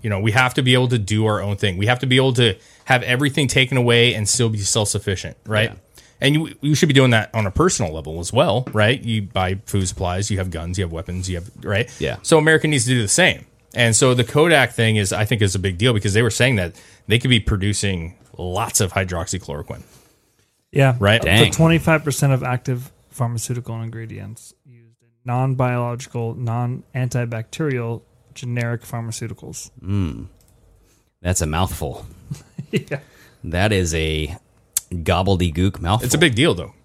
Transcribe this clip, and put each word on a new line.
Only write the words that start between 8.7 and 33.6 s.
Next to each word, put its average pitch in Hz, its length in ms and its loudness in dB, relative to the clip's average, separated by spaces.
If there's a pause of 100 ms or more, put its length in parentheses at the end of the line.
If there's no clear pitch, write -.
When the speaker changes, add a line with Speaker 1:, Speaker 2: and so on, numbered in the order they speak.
Speaker 1:
right? 107 300 2
You 110 180 -2
buy 95 460 -2
food 98 200 0
supplies, 95 440 -4
you 95 80 -2
have 92 100 -4
guns, 85 300 -6
you 95 40 -2
have 85 80 -6
weapons, 90 380 -8
you 90 60 -4
have, 87 160 -10 (100)
right? 104 380 -2
Speaker 2:
Yeah. 69 240 -4
Speaker 1:
So 160 160 4
America 156 280 4
needs 139 180 0
to 123 40 -2
do 127 140 2
the 98 40 -2
same. 165 380 2 (300)
And 117 200 4
so 127 200 4
the 123 80 2
Kodak 147 500 4
thing 110 220 2
is, 101 180 0
I 104 120 0
think, 107 180 0
is 95 100 0
a 98 60 -2
big 92 180 -4
deal 120 160 2
because 101 220 0
they 117 80 4
were 113 80 2
saying 123 240 2
that 87 180 -2 (340)
they 113 120 4
could 131 100 -2
be 120 100 4
producing 98 760 -2 (200)
lots 90 460 -4
of 92 120 -2
hydroxychloroquine. 87 880 -6 (880)
Speaker 3:
Yeah. 135 280 4
Speaker 1:
Right? 104 200 4
Speaker 3:
Up - 60 -2
Speaker 2:
Dang. 104 260 6
Speaker 3:
to - 40 -4
twenty-five 160 480 4
percent 139 300 0
of 127 80 0
active 127 500 -6 (200)
pharmaceutical 117 680 -6
ingredients 113 760 -14 (100)
used 117 380 -20
in 120 60 -20 (140)
non-biological, 123 1120 -2
non-antibacterial 120 1700 -4 (320)
generic 120 500 -4
pharmaceuticals. 117 840 -10 (140)
Speaker 2:
Mm. 90 440 -2 (920)
That's 90 200 -2
a 82 40 0
mouthful. 78 640 -4
Speaker 3:
<laughs> - 40 -20 (540)
Yeah. 143 300 -4 (460)
Speaker 2:
That 90 260 0